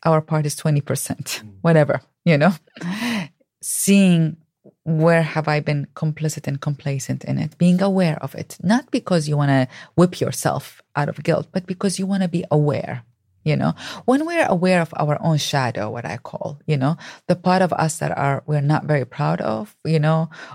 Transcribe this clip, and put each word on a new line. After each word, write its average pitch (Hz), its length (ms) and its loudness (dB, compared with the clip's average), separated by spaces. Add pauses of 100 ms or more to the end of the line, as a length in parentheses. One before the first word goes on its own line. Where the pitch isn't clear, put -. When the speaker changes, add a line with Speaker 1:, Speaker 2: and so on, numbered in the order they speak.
Speaker 1:
our 160 180 4
part 156 240 -2
is 147 100 -4
twenty 151 260 0
percent, - 600 -6
Speaker 2:
Mm. 107 80 -18 (100)
Speaker 1:
whatever, 151 400 4 (240)
you 160 120 4
know, 160 160 4 (1080)
seeing 175 760 4 (460)
where 165 380 4
have 156 260 -2
I 151 120 2
been 147 360 -2
complicit 156 520 -4
and 143 120 -4
complacent 139 640 -4
in 135 120 -2
it, 151 200 -6
being 180 240 4
aware 190 400 2
of - 140 -10
it, - 280 -12
not 220 280 2
because 180 360 0
you 151 100 0
wanna 139 300 2 (280)
whip 180 240 2
yourself - 600 -4 (140)
out 147 140 -2
of - 140 -10
guilt, 160 280 0
but 185 160 -6
because 185 320 -4
you 190 60 -2
wanna 190 220 0
be 170 220 -2
aware. 147 540 0 (400)
You 151 120 2
know, 139 180 0 (320)
when 285 220 2
we're 339 200 0
aware 185 340 2
of 160 160 -4
our 147 240 0
own 160 160 2
shadow, 123 520 -2
what 117 160 -10
I - 120 -8
call, - 500 -12
you 156 100 0
know, 139 200 0 (300)
the 180 80 4
part 185 280 2
of 165 100 0
us 160 240 -2
that 151 180 -4
are, 139 300 -2
we're 151 160 0
not 143 240 2
very 147 200 0
proud 151 360 -2
of, - 420 -6
you 160 160 0
know, 160 300 2 (260)